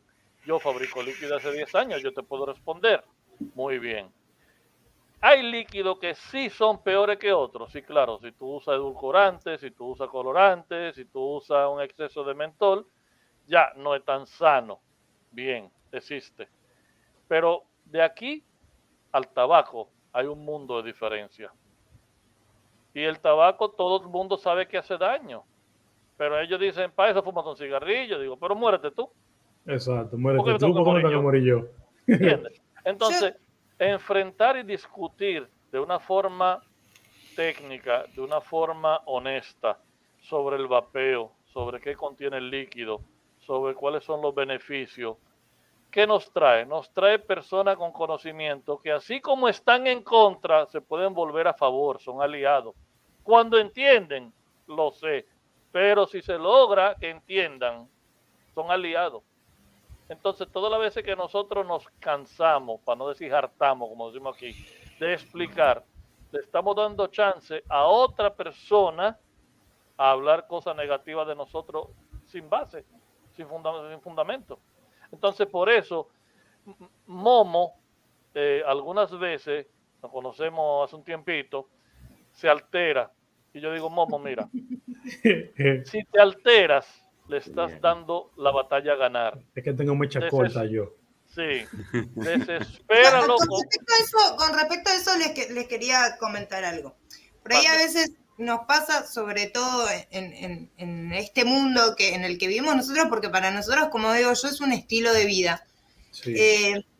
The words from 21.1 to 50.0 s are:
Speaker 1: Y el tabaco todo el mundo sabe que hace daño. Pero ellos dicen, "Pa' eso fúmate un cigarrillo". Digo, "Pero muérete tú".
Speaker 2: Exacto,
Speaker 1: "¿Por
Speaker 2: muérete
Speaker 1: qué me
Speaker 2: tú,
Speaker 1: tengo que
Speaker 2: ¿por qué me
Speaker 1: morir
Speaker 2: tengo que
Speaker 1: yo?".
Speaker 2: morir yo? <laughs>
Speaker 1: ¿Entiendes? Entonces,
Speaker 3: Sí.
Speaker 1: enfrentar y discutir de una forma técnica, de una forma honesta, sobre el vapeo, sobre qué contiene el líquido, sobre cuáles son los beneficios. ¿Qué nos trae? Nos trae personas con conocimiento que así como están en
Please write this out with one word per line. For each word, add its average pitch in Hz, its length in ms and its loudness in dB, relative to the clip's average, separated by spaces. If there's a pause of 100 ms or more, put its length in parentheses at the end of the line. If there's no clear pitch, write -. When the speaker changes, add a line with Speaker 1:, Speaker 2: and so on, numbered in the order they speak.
Speaker 1:
Y 147 80 -6
el 156 180 -4
tabaco 175 500 4
todo 185 320 0
el 175 60 -18
mundo 190 300 -4
sabe 180 280 -2
que 185 120 -8
hace 180 180 -8
daño. 185 480 -4 (720)
Pero 151 240 -2
ellos 170 180 -4
dicen, 180 340 -2
"Pa' 208 180 4
eso 196 120 0
fúmate 175 280 -6
un 135 60 -12
cigarrillo". 156 640 -4
Digo, 131 200 -8
"Pero 185 160 -4
muérete 208 360 0
tú". 233 200 -8 (560)
Speaker 2:
Exacto, 123 460 -4
Speaker 1:
"¿Por 120 80 -8
Speaker 2:
muérete 135 240 2
Speaker 1:
qué 226 80 4
me 214 60 2
Speaker 2:
tú, 208 80 4
Speaker 1:
tengo 175 120 4
que 170 60 4
Speaker 2:
¿por - 0 -
qué 175 200 4
me 156 60 6
Speaker 1:
morir - 0 -
Speaker 2:
tengo 143 220 2
que 131 140 4
Speaker 1:
yo?". 120 120 6
Speaker 2:
morir 117 120 -6 (360)
yo? - 0 -
<laughs> - 0 - (400)
Speaker 1:
¿Entiendes? - 160 -18 (220)
Entonces, 202 500 0
Speaker 3:
Sí. - 460 -20
Speaker 1:
enfrentar 196 760 0
y 254 60 -8
discutir 190 840 -8 (240)
de 131 80 -4
una 165 220 -4
forma 185 600 0 (720)
técnica, 135 800 -4
de 131 80 -10
una 151 180 -4
forma 160 640 -2
honesta, 127 760 -6 (400)
sobre 139 380 -4
el 135 100 -4
vapeo, 127 680 -2 (120)
sobre 120 360 -10
qué 143 140 -10
contiene 139 440 -8
el 127 120 -8
líquido, 120 500 -10 (380)
sobre 131 360 -4
cuáles 143 300 -4
son 151 180 -6
los 143 120 -2
beneficios. 131 840 -6 (720)
¿Qué 208 160 4
nos 208 260 0
trae? 123 320 4
Nos 147 280 -10
trae 202 260 4
personas 190 580 -2
con 170 160 -8
conocimiento 156 880 -6
que 156 120 -8
así 220 280 -6
como 262 280 0
están 247 380 2
en 247 160 -2